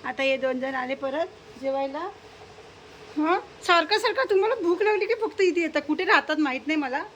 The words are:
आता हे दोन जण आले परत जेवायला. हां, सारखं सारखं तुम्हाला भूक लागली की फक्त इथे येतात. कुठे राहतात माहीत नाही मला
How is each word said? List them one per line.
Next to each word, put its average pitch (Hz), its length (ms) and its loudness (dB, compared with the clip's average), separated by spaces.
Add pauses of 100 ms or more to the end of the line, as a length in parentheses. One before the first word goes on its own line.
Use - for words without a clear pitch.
आता 269 180 -4
हे 269 140 2
दोन 254 220 -2
जण 262 160 -4
आले 262 200 -4
परत 269 680 -6
जेवायला. 269 460 -4 (1080)
हां, 330 200 4 (280)
सारखं 349 340 4
सारखं 440 300 0
तुम्हाला 427 260 4
भूक 349 280 0
लागली 415 220 2
की 453 160 -2
फक्त 403 200 -2
इथे 349 200 4
येतात. 302 260 -2
कुठे 302 180 0
राहतात 311 340 2
माहीत 262 280 -2
नाही 311 120 0
मला 277 240 -4 (120)